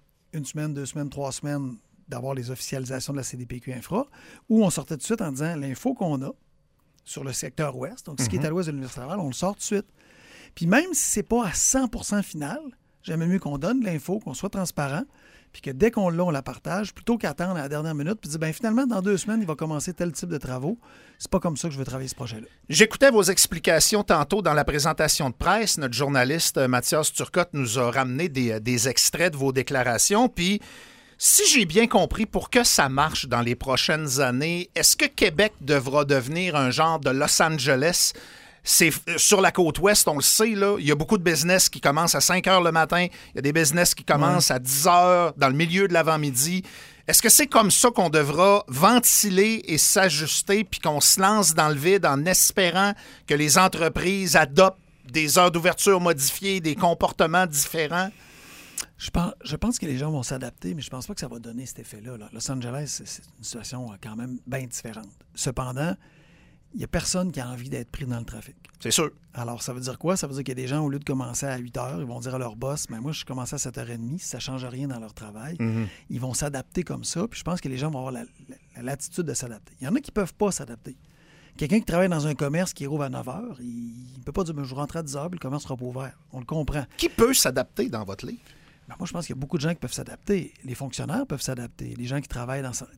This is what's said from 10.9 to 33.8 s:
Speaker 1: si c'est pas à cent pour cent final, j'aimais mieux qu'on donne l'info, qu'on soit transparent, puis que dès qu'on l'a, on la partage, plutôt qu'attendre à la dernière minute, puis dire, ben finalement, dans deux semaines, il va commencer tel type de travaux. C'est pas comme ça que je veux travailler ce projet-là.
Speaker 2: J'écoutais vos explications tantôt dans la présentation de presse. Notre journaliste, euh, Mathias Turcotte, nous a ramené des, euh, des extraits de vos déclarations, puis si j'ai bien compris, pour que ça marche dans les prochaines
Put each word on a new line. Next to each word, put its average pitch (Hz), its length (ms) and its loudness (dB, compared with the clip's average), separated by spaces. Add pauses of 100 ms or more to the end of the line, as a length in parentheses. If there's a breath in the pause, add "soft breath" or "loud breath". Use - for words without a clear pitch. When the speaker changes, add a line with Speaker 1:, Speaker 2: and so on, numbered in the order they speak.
Speaker 1:
si - 200 0
c'est 208 100 0
pas 226 240 0
à 165 80 -4
cent 262 340 2
pour 214 160 -8
cent 208 180 0
final, 156 380 -8 (420)
j'aimais 165 240 -2
mieux 180 120 2
qu'on 147 180 -4
donne 214 260 0
l'info, 180 360 -4
qu'on 165 160 -10
soit - 160 -8
transparent, 165 540 -4 (460 soft breath)
puis - 120 -20
que 147 80 -8
dès 135 200 2
qu'on 190 200 0
l'a, 170 140 0
on 180 60 0
la 139 120 -2
partage, 175 500 -6
plutôt - 240 -2
qu'attendre 180 400 -4
à 151 60 -4
la 139 80 -6
dernière 156 240 -4
minute, 151 260 -4
puis - 80 -14
dire, 156 100 -8
ben 160 140 -2
finalement, 233 340 0
dans 220 140 0
deux 196 160 2
semaines, 214 240 -2
il 208 60 -2
va 156 80 -4
commencer 156 400 -6
tel 175 180 -4
type 180 160 -8
de 165 80 -4
travaux. 135 420 -6 (400 soft breath)
C'est - 120 -14
pas 185 100 2
comme 165 160 -2
ça 170 120 -6
que 147 60 -6
je 135 40 -8
veux 135 80 -4
travailler 131 220 -8
ce - 60 -10
projet-là. 113 320 -10 (220)
Speaker 2:
J'écoutais 220 420 6
vos 220 120 6
explications 180 840 2
tantôt 175 380 2
dans 165 100 4
la 147 140 4
présentation 151 640 0
de - 40 -10
presse. 196 440 0
Notre 131 160 -4
journaliste, 139 640 0
euh, 131 100 4
Mathias 127 460 2
Turcotte, 170 400 0
nous 127 240 -2
a 120 120 2
ramené 131 380 -2
des, 127 240 0
euh, 110 80 -4
des 120 300 0
extraits 165 420 2
de 143 60 -10
vos 135 140 0
déclarations, 131 760 2
puis 185 320 0 (560 loud breath)
si - 320 4
j'ai 233 160 4
bien 185 220 4
compris, 208 400 2
pour - 240 -6
que 240 120 4
ça 151 280 2
marche 143 340 0
dans 120 160 0
les 120 140 0
prochaines 139 640 0